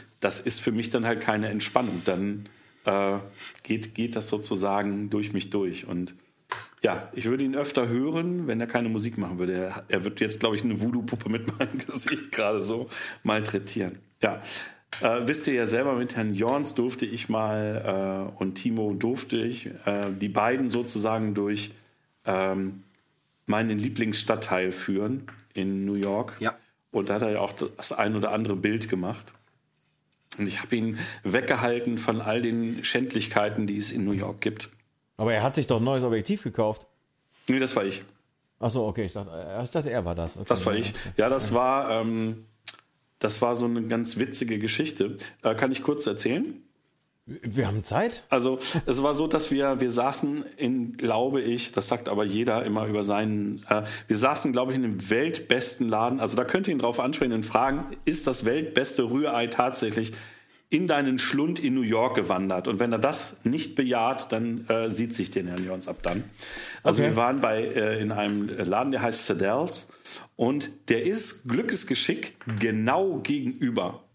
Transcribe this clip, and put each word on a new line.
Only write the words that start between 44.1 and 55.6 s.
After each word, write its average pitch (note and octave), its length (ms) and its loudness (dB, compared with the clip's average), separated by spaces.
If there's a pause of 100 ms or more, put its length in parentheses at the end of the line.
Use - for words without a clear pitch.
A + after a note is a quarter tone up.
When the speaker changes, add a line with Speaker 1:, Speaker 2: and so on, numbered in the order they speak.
Speaker 1:
witzige A#2 400 0
Geschichte. A2 560 0 (260)
Äh, A2 140 4
kann C3 160 2
ich C3 100 -2
kurz D3 240 0
erzählen? B2 560 0 (640)
Speaker 3:
Wir A#2 420 -2
haben G2+ 160 -2
Zeit. F3+ 460 -2
Speaker 1:
Also, C3 280 4 (280)
es C3+ 180 2
war D3 100 4
so, D3+ 140 2
dass D#3 240 2
wir, C#3 300 2
wir B2 100 2
saßen C#3 520 0 (120)
in, A#2+ 380 0
glaube B2 480 2
ich, A#2+ 320 0
das - 160 2
sagt B2 180 0
aber G2+ 160 2
jeder A2 400 2
immer A2 220 0
über G#2 180 2
seinen, G#2 680 0
äh, G#2+ 140 4 (240)
wir A2+ 100 4
saßen, C3+ 360 4
glaube C3 180 2
ich, C3 60 0
in C3 60 2
dem G2 260 -2
weltbesten B2 800 2